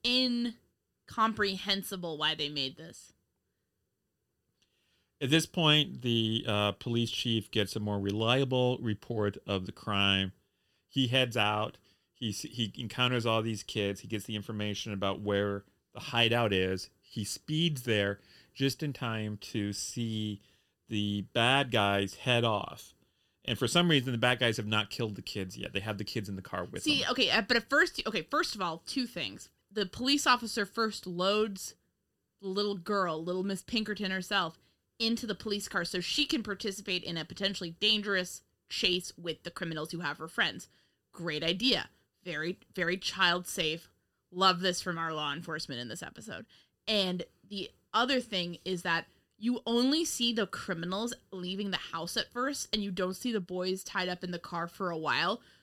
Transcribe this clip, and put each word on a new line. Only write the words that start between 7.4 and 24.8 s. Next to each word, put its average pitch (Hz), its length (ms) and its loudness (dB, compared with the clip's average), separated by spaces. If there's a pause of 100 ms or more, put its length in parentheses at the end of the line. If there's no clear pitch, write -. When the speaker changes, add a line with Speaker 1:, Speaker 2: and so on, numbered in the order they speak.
Speaker 2:
gets 101 240 0
a 107 60 -2
more 104 180 -2
reliable 123 840 2
report 107 640 -2
of 95 200 -2
the 95 60 -8
crime. 98 600 2 (560)
He 131 200 0
heads 120 280 2
out. 107 420 0 (360)
He 117 160 -6
s-, - 120 -6
he 113 360 -4
encounters 123 480 0
all 113 160 4
these 110 220 -4
kids. 101 360 -2
He - 80 -14
gets 107 160 -4
the 107 120 -6
information 104 560 -4
about 98 280 -2
where 101 440 0 (280)
the - 80 -14
hideout 117 520 4
is. 92 380 0 (120)
He 107 220 -6
speeds 156 580 -2
there 101 380 2 (340)
just 135 280 0
in 147 100 -2
time 110 480 -4
to 104 320 -2
see 107 680 -4 (480)
the 104 340 0 (100)
bad 127 400 4
guys 101 420 4
head 120 300 2
off. - 500 -2 (500)
And 120 140 -4
for 127 80 2
some 175 240 6
reason, 131 220 4
the 117 60 0
bad 123 200 4
guys 117 200 4
have 107 80 -4
not 107 240 0